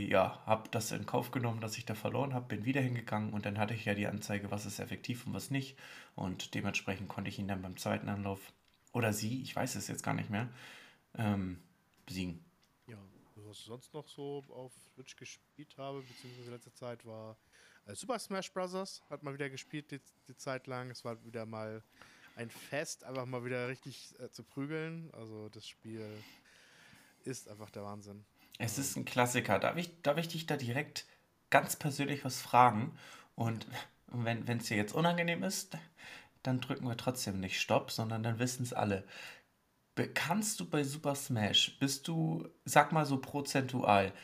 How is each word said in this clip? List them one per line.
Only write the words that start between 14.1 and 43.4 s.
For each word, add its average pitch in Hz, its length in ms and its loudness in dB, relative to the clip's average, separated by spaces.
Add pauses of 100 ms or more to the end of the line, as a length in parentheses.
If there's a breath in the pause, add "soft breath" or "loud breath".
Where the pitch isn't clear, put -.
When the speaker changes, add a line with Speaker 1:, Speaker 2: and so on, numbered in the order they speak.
Speaker 2:
auf 127 240 -14 (240)
Twitch - 180 -18
gespielt - 640 -18
habe, 139 240 -6
beziehungsweise 123 460 -16
in 120 60 -10
letzter 120 200 -18
Zeit 120 320 -10
war, 110 300 -12 (500 soft breath)
äh, 104 80 -12
Super 226 240 -4
Smash 190 340 -6
Brothers, 185 560 -4
hat 143 140 -10
mal 143 100 -6
wieder 139 160 -4
gespielt 143 440 -8
die, 139 80 -8 (260)
die 127 100 -18
Zeit 131 300 -4
lang. 127 240 -6
Es - 140 -14
war 113 200 -6
wieder 113 220 -8
mal 110 360 -8 (540 loud breath)
ein 117 140 -6
Fest, - 540 -6
einfach 131 220 -4
mal 123 180 -4
wieder 123 240 -2
richtig, - 500 -10
äh, 123 120 -12
zu - 120 -16
prügeln. 160 720 -6
Also 110 360 -10
das 107 180 -16
Spiel 110 360 -10 (1200 loud breath)
ist 127 240 -8
einfach 104 220 -14
der 101 140 -10
Wahnsinn. 104 400 -10 (340 soft breath)
Speaker 1:
Es 117 180 -2
Speaker 2:
Ähm. 139 80 0
Speaker 1:
ist - 120 -2
ein - 80 -4
Klassiker. 123 540 4
Darf - 180 2
ich, - 260 -6
darf 147 160 4
ich 165 100 -2
dich 160 180 -6
da 147 100 2
direkt 123 500 -2 (440 soft breath)
ganz - 260 8
persönlich 143 480 0
was 127 180 -2
fragen? 123 560 8 (380 loud breath)
Und 113 300 0
Speaker 2:
Ja. - 580 -6
Speaker 1:
wenn, 113 240 0
wenn's 117 180 0
dir 110 100 2
jetzt 104 180 2
unangenehm 170 500 4
ist, - 320 -2 (680 loud breath)
dann 127 180 2
drücken 131 280 -4
wir 117 80 0
trotzdem 101 440 -2
nicht 95 200 -2
Stopp, - 300 4
sondern 110 320 -2
dann 113 160 2
wissen's 123 340 0
alle. 98 320 2 (880 loud breath)
Be-, 135 140 2
kannst 196 520 0
du 175 100 -4
bei 147 140 4
Super 143 300 0
Smash, 107 640 4
bist 139 300 2
du, 160 400 2 (160)
sag 151 280 8
mal 156 120 6
so 139 160 2
prozentual, 123 1040 6